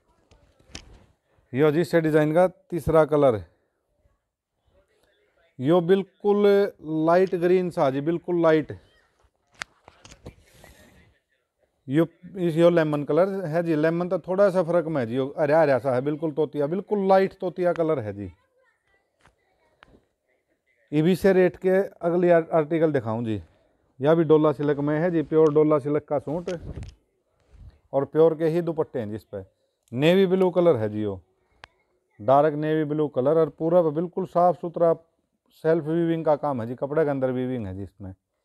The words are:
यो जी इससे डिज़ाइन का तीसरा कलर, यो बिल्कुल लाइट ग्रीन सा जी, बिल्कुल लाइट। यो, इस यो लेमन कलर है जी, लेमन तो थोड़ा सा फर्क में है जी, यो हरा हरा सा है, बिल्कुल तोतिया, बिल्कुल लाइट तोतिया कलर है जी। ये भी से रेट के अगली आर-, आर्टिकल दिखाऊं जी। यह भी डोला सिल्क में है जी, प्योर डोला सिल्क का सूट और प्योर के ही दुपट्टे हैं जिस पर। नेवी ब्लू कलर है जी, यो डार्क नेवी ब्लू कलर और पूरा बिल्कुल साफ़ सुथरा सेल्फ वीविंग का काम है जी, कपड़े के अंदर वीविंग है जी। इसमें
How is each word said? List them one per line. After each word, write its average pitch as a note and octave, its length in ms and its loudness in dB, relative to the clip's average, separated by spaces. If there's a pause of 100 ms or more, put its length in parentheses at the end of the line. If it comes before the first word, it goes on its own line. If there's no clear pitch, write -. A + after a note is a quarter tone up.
(1500)
यो D3 180 2
जी D#3 100 0
इससे E3+ 200 0
डिज़ाइन D#3 320 2
का F3+ 140 4
तीसरा D#3+ 600 0
कलर, C3 360 2 (2250)
यो D3+ 220 2
बिल्कुल G3 640 0 (600)
लाइट F3+ 320 2
ग्रीन F3+ 340 0
सा D3+ 180 0
जी, C#3 140 -4
बिल्कुल E3+ 380 -4
लाइट। D#3 360 2 (3000)
यो, D3 180 2 (320)
इस F3 180 -2
यो E3+ 140 6
लेमन D#3 340 0
कलर F#3 420 -2
है D#3+ 180 -4
जी, E3 120 0
लेमन E3 340 -2
तो F#3 100 -4
थोड़ा F#3+ 300 0
सा F#3 140 0
फर्क E3 240 -2
में D#3+ 120 -4
है A#2+ 80 -2
जी, A#2 80 -6
यो C3 100 -2 (140)
हरा D#3 200 2
हरा C#3+ 200 4
सा C3 140 -2
है, B2 80 0
बिल्कुल D3+ 320 -4
तोतिया, D3 340 -4
बिल्कुल G3 400 -4
लाइट F#3+ 320 2
तोतिया F3 340 -4
कलर D#3 260 -2
है G#2+ 140 -8
जी। G2+ 180 -12 (2500)
ये D3+ 100 0
भी F3 140 4
से F#3+ 180 2
रेट F3+ 240 2
के F#3 200 0 (240)
अगली F3 280 0
आर-, E3 220 4
आर्टिकल D#3+ 420 0
दिखाऊं A#2 320 -4
जी। G#2+ 160 -6 (580)
यह D3 160 2
भी E3+ 100 2
डोला D#3 280 4
सिल्क C#3+ 260 -4
में D3 180 -2
है F3 140 -2
जी, E3 120 -2
प्योर D#3 300 2
डोला D3+ 260 2
सिल्क D3 260 -4
का D3 140 -4
सूट F3 320 -8 (1400)
और C#3 140 -2
प्योर D#3+ 300 2
के D#3+ 100 0
ही E3 160 -2
दुपट्टे D#3 360 -6
हैं G#2 120 -6
जिस G#2+ 140 -10
पर। G2 200 -12 (460)
नेवी E3 360 2
ब्लू F#3 240 2
कलर E3+ 260 2
है G#2+ 120 -2
जी, G#2+ 140 -6
यो G2 160 -6 (1000)
डार्क C#3 360 2
नेवी D#3 300 -2
ब्लू D3+ 240 -4
कलर C#3 280 0
और D#3+ 140 2
पूरा E3 320 0
बिल्कुल E3+ 440 -4
साफ़ F3 300 2
सुथरा E3 360 0 (720)
सेल्फ D#3+ 220 0
वीविंग E3 400 -2
का D#3 120 2
काम C#3 240 -4
है A#2 60 -8
जी, B2 80 -10
कपड़े D3 280 -2
के D3 60 -2
अंदर C3 220 -2
वीविंग B2+ 360 -4
है F#2 80 -10
जी। G2 80 -10
इसमें F#2+ 300 -16 (320)